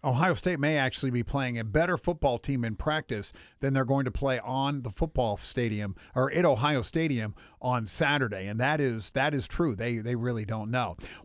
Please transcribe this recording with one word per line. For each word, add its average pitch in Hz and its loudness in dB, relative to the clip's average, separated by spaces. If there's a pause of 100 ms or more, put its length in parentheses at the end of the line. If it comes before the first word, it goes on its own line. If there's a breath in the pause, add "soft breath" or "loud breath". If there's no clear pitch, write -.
Ohio 147 4
State 175 0
may 151 2
actually 131 0
be 123 0
playing 123 -2
a 113 -4
better 160 2
football 147 0
team 131 -2
in 110 -4
practice 151 -4 (260 loud breath)
than 135 2
they're 135 4
going 135 2
to 123 -2
play 135 0
on 135 -2
the 117 -6
football 120 0
stadium 107 -2 (180 loud breath)
or 131 2
at 175 4
Ohio 143 4
Stadium 123 -2 (260 loud breath)
on 123 0
Saturday. 123 0
And 104 -4
that 143 2
is, 117 0
that 143 0
is 135 -2
true. 160 0
They, 117 -2
they 117 -2
really 117 -2
don't 110 -4
know. 117 -2 (280 loud breath)